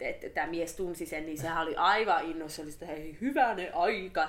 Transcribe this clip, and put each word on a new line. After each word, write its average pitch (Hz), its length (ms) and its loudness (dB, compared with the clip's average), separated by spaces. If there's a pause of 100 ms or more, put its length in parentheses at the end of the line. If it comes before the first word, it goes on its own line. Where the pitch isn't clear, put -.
että - 280 -6
tää 151 180 -2
mies 165 300 -2
tunsi 175 300 -4
sen, 156 200 -6
niin 156 120 -6
sehän 165 240 0
oli 160 140 -2
aivan 190 480 4
innossa, 160 380 -6
oli 151 80 -10
sitä, 180 160 -12
"Hei, 156 340 -8
hyvänen 233 540 2
aika, 185 540 2